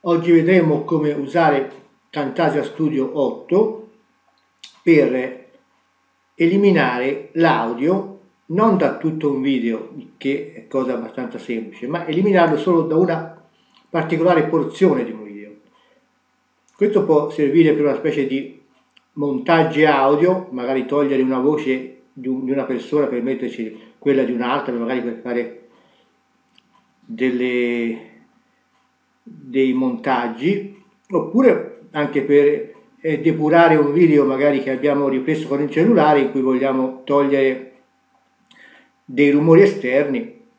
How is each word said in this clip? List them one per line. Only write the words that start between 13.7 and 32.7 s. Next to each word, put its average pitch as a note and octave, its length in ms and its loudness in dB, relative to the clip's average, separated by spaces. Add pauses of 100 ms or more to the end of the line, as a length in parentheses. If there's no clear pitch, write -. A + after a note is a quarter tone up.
particolare E3 560 0
porzione D3 580 0
di A2 80 -8
un G#2+ 120 -14
video. G#2 280 -18 (1200)
Questo G#3 300 2
può D3+ 260 2
servire D3+ 440 4
per D3 100 0
una C#3 120 0
specie C#3 320 -2
di C3+ 340 -8 (520)
montaggi D3 680 0
audio, D3 680 2
magari B2+ 340 -4
togliere C#3 360 0
una C3 180 0
voce C3 640 -2 (100)
di B2+ 160 -10
un, C3 160 -4
di B2+ 60 -4
una C#3 120 -2
persona C3+ 440 -2
per A#2+ 140 -4
metterci A#2 760 -8
quella C3+ 240 0
di A#2+ 80 -2
un'altra, B2+ 400 -4
magari A#2+ 300 -4
per A#2 200 -8
fare A#2+ 460 -8 (1400)
delle, A#2+ 1120 -4 (1120)
dei C3+ 460 -2
montaggi, B2+ 1080 -4 (260)
oppure - 840 0
anche D3 300 -2
per, C#3+ 520 2 (260)